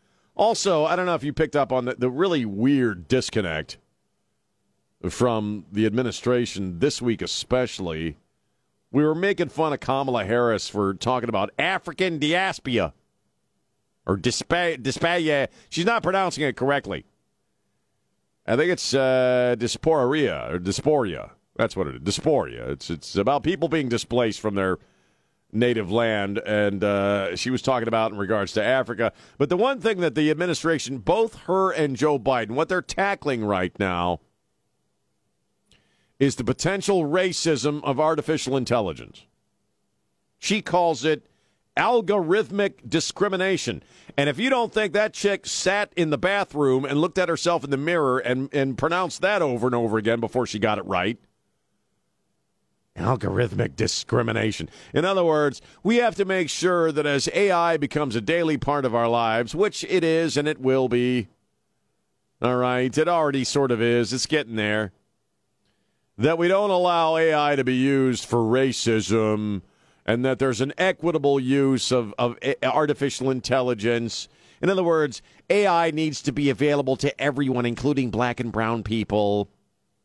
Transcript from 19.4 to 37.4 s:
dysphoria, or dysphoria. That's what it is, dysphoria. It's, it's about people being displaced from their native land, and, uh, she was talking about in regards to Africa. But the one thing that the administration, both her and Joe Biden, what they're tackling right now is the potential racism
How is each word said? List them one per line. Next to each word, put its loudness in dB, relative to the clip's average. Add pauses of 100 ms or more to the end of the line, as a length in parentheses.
dysphoria, 0
or -4
dysphoria. -2 (260)
That's -2
what -2
it -8
is, -14
dysphoria. 0
It's, -8
it's -8
about 0
people -2
being -2
displaced 0
from -4
their 0 (760)
native 0
land, 0
and, 0
uh, 0
she -6
was -2
talking 0
about 0
in -10
regards -2
to 0
Africa. 0 (260)
But 0
the 2
one 0
thing 0
that 0
the 2
administration, -2
both 0
her 2
and 0
Joe 2
Biden, 0
what 0
they're -2
tackling -2
right -2
now 0 (2000)
is 2
the -4
potential 0
racism 0